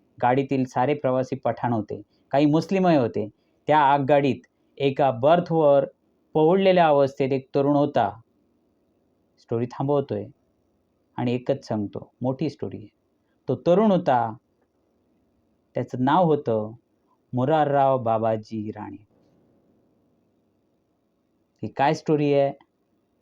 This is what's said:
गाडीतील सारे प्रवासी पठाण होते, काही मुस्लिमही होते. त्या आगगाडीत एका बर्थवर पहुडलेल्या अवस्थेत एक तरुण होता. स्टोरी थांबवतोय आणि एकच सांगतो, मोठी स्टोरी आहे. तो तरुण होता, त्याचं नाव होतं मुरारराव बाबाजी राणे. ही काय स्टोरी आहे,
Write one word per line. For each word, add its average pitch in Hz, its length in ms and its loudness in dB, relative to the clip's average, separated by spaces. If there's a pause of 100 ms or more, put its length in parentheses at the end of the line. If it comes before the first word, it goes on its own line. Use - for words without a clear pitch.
(220)
गाडीतील 131 420 0
सारे 127 300 -2
प्रवासी 131 420 -4
पठाण 120 360 -4
होते, 104 300 -6 (280)
काही 147 160 2
मुस्लिमही 175 500 2
होते. 107 320 -2 (380)
त्या 147 120 4
आगगाडीत 143 680 2 (320)
एका 139 320 0
बर्थवर 143 720 2 (500)
पहुडलेल्या 180 520 4
अवस्थेत 139 460 2
एक 131 220 -4
तरुण 143 220 2
होता. 135 440 0 (1160)
स्टोरी 120 280 -4
थांबवतोय 135 600 -4 (880)
आणि 123 180 -2
एकच 131 320 -4
सांगतो, 107 460 -8 (100)
मोठी 131 280 -4
स्टोरी 101 260 -12
आहे. 104 100 -18 (600)
तो 131 80 -2
तरुण 190 340 2
होता, 127 440 0 (1400)
त्याचं 127 300 -4
नाव 160 200 2
होतं 117 480 -2 (600)
मुरारराव 139 640 2
बाबाजी 110 720 -4
राणे. 101 360 -14 (2500)
ही 110 60 -10
काय 143 260 -2
स्टोरी 147 400 0
आहे, 139 180 0 (680)